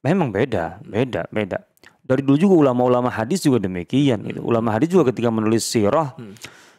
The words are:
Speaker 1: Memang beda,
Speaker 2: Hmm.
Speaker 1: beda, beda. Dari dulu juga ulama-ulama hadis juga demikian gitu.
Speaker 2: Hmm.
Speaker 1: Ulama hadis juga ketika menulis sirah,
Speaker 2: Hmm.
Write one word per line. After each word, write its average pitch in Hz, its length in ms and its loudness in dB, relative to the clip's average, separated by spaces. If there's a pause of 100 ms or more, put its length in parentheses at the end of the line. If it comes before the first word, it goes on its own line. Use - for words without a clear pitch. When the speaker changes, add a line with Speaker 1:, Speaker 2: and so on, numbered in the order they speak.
Speaker 1:
Memang 160 280 0
beda, 95 500 -4
Speaker 2:
Hmm. - 100 -20
Speaker 1:
beda, 110 380 -4
beda. 104 320 -6 (420)
Dari 131 200 -2
dulu 139 160 4
juga 190 240 4
ulama-ulama 123 480 2
hadis 113 320 -4
juga 127 180 2
demikian 98 640 -2
gitu. - 160 -10
Speaker 2:
Hmm. - 100 -8
Speaker 1:
Ulama 113 220 0
hadis 113 180 0
juga 175 180 4
ketika 113 220 -2
menulis 110 340 0
sirah, 127 500 0
Speaker 2:
Hmm. 110 220 -20 (440)